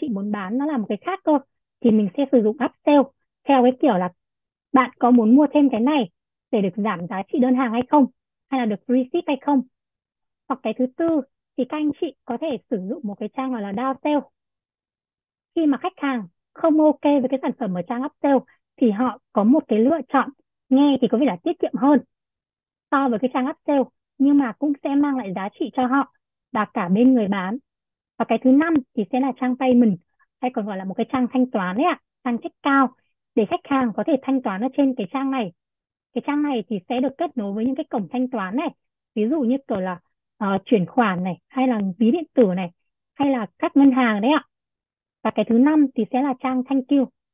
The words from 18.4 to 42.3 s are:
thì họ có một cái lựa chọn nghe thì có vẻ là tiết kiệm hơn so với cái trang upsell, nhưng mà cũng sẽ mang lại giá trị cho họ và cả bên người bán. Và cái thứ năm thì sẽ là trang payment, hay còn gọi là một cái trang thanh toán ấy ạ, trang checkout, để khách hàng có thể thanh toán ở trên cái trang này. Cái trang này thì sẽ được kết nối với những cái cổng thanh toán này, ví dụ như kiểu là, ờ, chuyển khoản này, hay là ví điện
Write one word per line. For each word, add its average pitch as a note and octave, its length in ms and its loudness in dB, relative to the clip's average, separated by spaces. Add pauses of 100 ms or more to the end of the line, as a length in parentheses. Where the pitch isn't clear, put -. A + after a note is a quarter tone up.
thì A#3 140 2
họ A3 280 -4 (140)
có G3+ 100 2
một C#4+ 240 4
cái A3 120 0
lựa C#4+ 200 2 (100)
chọn B3+ 200 0 (400)
nghe C#4 320 4
thì A#3 100 0
có A3 60 0
vẻ C#4+ 80 2
là F#3 180 -2
tiết E4 160 -4
kiệm - 140 -4
hơn C4+ 260 2 (920)
so C#4 180 0
với A3 100 -2
cái B3 140 -2
trang C4 160 -2
upsell, C#4+ 320 -2 (360)
nhưng C#4+ 200 4
mà B3+ 220 0
cũng C#4+ 140 -2 (100)
sẽ C#4 120 -4
mang C#4+ 220 0
lại G3 180 -8
giá G3+ 140 -6 (100)
trị C4 140 -6
cho B3+ 140 0
họ C4 260 0 (380)
và G#3+ 220 -2
cả F#3 160 -4
bên A#3+ 240 4
người A3 140 0
bán. G3 300 -4 (600)
Và A3+ 80 -4
cái A3+ 180 -2
thứ B3+ 80 4
năm D#4+ 220 4 (220)
thì G#3+ 160 -4
sẽ B3+ 80 -2
là C4+ 200 -2
trang B3+ 180 -2
payment, A#3+ 400 2 (440)
hay B3+ 120 -4
còn G#3+ 120 -6
gọi G3+ 120 -8
là F#3+ 60 -10
một F#3+ 100 -8
cái A3+ 180 -4
trang B3+ 220 -2
thanh B3+ 180 0
toán F#3 260 -4
ấy C#4+ 80 0
ạ, E4+ 140 -2 (240)
trang A#3+ 140 -4
checkout, C#4 520 0 (460)
để A3 140 2
khách F4 140 -4
hàng C4 320 -2
có G#3+ 120 -4
thể E4 140 0
thanh C4+ 200 -2
toán G3+ 200 -6
ở B3+ 60 -4 (100)
trên C4+ 200 0
cái G3+ 140 -6
trang C4+ 200 -4
này. A#3 200 -4 (640)
Cái A#3+ 140 -4
trang D4 160 -2
này C4 260 -4
thì G#3 100 -4 (100)
sẽ B3 100 -2
được C4+ 180 -4
kết E4+ 200 -6
nối G3+ 160 -6
với A3 120 -4
những C4+ 100 -2
cái D#4 140 -8
cổng G#3+ 220 -6
thanh B3+ 180 -4
toán G3 260 -8
này, D#4 140 -4 (460)
ví A3 140 -2
dụ D#4 120 -2
như B3 160 0 (100)
kiểu G#3+ 120 -4
là, F#3 200 -6 (380)
ờ, G3 280 -2
chuyển G3+ 200 2
khoản F#3 380 -2
này, F#3 240 -6
hay B3+ 200 -2
là A3+ 140 -2 (160)
ví A3+ 140 2
điện E4 120 0 (100)